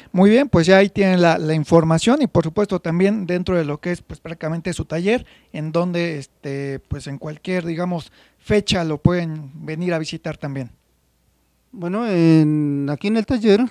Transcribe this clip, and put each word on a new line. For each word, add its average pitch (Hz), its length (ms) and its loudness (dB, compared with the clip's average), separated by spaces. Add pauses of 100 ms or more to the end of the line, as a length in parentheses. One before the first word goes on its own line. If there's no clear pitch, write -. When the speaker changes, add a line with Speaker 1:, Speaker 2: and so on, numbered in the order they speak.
(120)
Speaker 1:
muy 190 180 6
bien, 254 180 4
pues 165 200 2
ya 190 80 8
ahí 202 120 6
tienen 190 320 2
la, 170 160 4
la 160 160 -2
información 165 680 2
y 220 60 2
por 170 160 0
supuesto 185 360 -2
también 190 460 0
dentro 180 300 -2
de 165 80 0
lo 147 160 -6
que 175 100 -6
es, 175 120 -6
pues, - 180 -18
prácticamente 165 520 -8
su 165 120 -8
taller, 190 420 -4 (260)
en 156 200 -8
donde, 170 460 -2
este, 139 680 -10
pues, 147 220 -12
en 139 100 -10
cualquier, 165 480 -8
digamos, 170 460 -6 (260)
fecha 202 460 0
lo 156 140 -4
pueden 160 560 0
venir 160 400 -6
a 160 40 -2
visitar 156 380 -8
también. 135 340 -8 (1040)
Speaker 2:
Bueno, 190 360 -6
en, 151 800 2
aquí 147 200 -6
en 220 80 0
el 220 100 -2
taller, 220 440 2